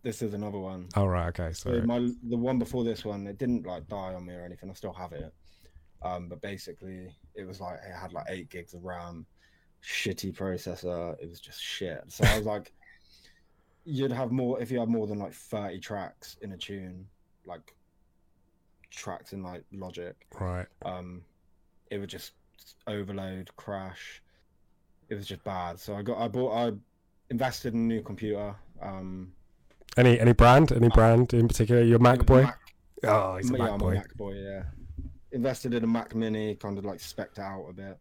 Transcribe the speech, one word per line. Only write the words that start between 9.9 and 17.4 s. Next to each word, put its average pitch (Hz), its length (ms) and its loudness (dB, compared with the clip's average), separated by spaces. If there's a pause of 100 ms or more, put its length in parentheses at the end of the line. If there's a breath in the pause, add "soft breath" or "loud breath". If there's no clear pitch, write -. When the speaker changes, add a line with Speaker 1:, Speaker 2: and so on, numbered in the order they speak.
Speaker 1:
processor. 87 840 -6
It 85 80 -12
was 85 120 -18
just - 200 -18
shit. - 460 -8
So - 180 0
I 110 140 8
was 107 80 -4
like, 107 260 -6 (560 soft breath)
<laughs> - 560 -20
you'd 135 280 -2
have 120 180 -2
more, 123 320 0
if 117 80 -6
you 123 80 0
have 117 100 0
more 113 200 0
than, 104 100 -4
like, 98 140 -8
thirty 101 480 -8
tracks - 600 -10
in 101 120 -12
a 95 40 -12
tune, 92 480 -12 (400)